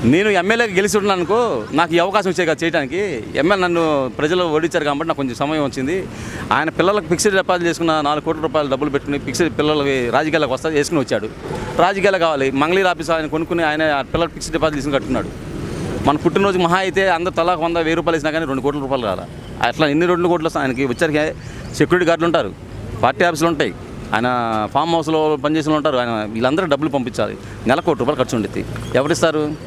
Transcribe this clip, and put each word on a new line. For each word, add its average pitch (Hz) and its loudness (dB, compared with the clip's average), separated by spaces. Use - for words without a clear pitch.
నేను 170 4
ఎమ్మెల్యేగా 208 2
గెలిచి 196 2
ఉన్నాను 196 2
అనుకో, 175 0
నాకు 160 2
ఈ 170 6
అవకాశం 190 2
వచ్చేది 160 0
కదా 151 0
చేయడానికి. 156 -2
ఎమ్మెల్యే 185 4
నన్ను 156 2
ప్రజలు 175 2
ఓడించారు 160 0
కాబట్టి 147 -2
నాకు 151 0
కొంచెం 131 -2
సమయం 147 0
వచ్చింది. 139 -2
ఆయన 147 2
పిల్లలకు 180 0
ఫిక్స్డ్ 180 0
డిపాజిట్ 180 0
చేసుకున్న 160 0
నాలుగు 147 0
కోట్ల 160 -2
రూపాయలు 147 0
డబ్బులు 139 0
పెట్టుకుని 143 -2
ఫిక్స్డ్ 135 -2
పిల్లలకి 139 2
రాజకీయాలకు 147 2
వస్తా 147 -4
చేసుకుని 147 0
వచ్చాడు. 113 -2
రాజకీయాలు 190 4
కావాలి, 147 2
మంగళగిరి 165 2
ఆఫీస్ 160 -2
ఆయన 160 0
కొనుక్కుని 160 -2
ఆయన 156 0
ఆ 147 2
పిల్లలకు 160 -2
ఫిక్స్డ్ 160 -10
డిపాజిట్ 156 0
తీసుకుని 139 -2
కట్టుకున్నాడు. 113 -2
మన 143 4
పుట్టినరోజు 185 2
మహా 170 4
అయితే 190 2
అందరు 175 -2
తలా 170 2
వంద, 170 -2
వెయ్యి 160 2
రూపాయలు 165 0
ఇసినా 156 0
కానీ 160 -2
రెండు 135 -2
కోట్ల 143 0
రూపాయలు 131 -2
రాలా. 92 -2
అట్లా 156 0
ఎన్ని 165 4
రెండు 175 2
కోట్లు 170 2
వస్తాయి 147 -2
ఆయనకి? 131 0
వచ్చరికి 151 0
సెక్యూరిటీ 175 4
గార్డులు 165 2
ఉంటారు, 131 0
పార్టీ 127 2
ఆఫీసులు 165 2
ఉంటాయి, 143 -2
ఆయన 117 2
ఫామ్ 165 2
హౌస్లో 156 2
పనిచేసిన 151 0
వాళ్ళు 151 2
ఉంటారు, 127 2
ఆయన 110 -2
వీళ్ళందరూ 135 0
డబ్బులు 143 0
పంపించాలి. 120 -2
నెల 135 2
కోటి 151 0
రూపాయలు 131 0
ఖర్చు 123 -2
ఉండిద్ది. 101 -4
ఎవరిస్తారు? 156 2